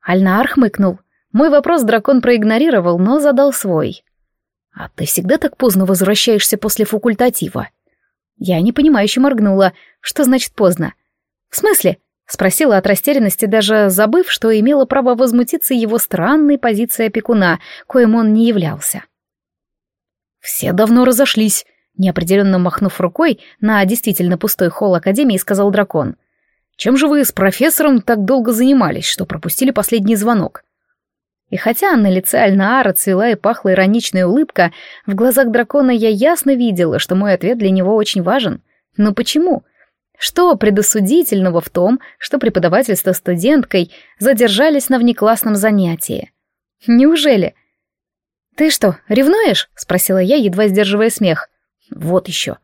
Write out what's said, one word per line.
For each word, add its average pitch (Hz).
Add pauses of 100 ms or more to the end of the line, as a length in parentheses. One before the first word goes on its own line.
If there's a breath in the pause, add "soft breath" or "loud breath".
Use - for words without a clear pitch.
Альнаар 190
хмыкнул. 202 (320)
Мой 294
вопрос 294
дракон 233
проигнорировал, 220
но 233
задал 277
свой. 160 (720)
«А -
ты -
всегда 185
так -
поздно 190
возвращаешься 196
после 214
факультатива?» 226 (680)
Я 180
непонимающе 240
моргнула. 208 (280 soft breath)
«Что -
значит 254
поздно?» 175 (560)
«В -
смысле?» 381 (280)
спросила 196
от 190
растерянности, 220
даже 214
забыв, 214
что 226
имела 269
право 254
возмутиться 247
его 226
странной 285
позиции 233
опекуна, 214 (280 loud breath)
коим 233
он 220
не 226
являлся. 170 (1400)
«Все -
давно 226
разошлись», 220 (320)
неопределённо 190
махнув 180
рукой 233 (220 soft breath)
на 208
действительно 185
пустой -
холл 180
академии, 196
сказал 202
дракон. 180 (600)
«Чем 262
же 302
вы 285
с -
профессором 254
так 214
долго 247
занимались, 233
что -
пропустили 175
последний 220
звонок?» 208 (880)
И 185
хотя 294
на 208
лице 185
Альнаара 196
цвела 196
и 214
пахла 208
ироничная 190
улыбка, 185 (320 loud breath)
в 196
глазах 247
дракона 254
я 220
ясно 277
видела, 180
что -
мой 196
ответ 226
для 196
него 190
очень 208
важен. 208 (360)
Но 208
почему? 302 (540)
Что 349
предосудительного 202
в -
том, 202 (180 loud breath)
что -
преподаватель 196
со 185
студенткой 185 (280 soft breath)
задержались 262
на 262
внеклассном 226
занятии? 190 (560)
Неужели? 262 (1000)
«Ты 311
что, 202 (120)
ревнуешь?» 285
спросила 190
я, 208
едва 208
сдерживая 208
смех. 180 (420)
«Вот 175
ещё», -